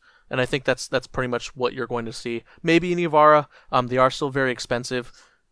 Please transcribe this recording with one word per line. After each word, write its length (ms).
And 100
I 60
think 180
that's, 240
that's 200
pretty 200
much 260
what 200
you're 120
going 200
to 80
see. 300
Maybe 300
an 60
Ivara. 480
Um, 140
they 100
are 120
still 200
very 220
expensive. 600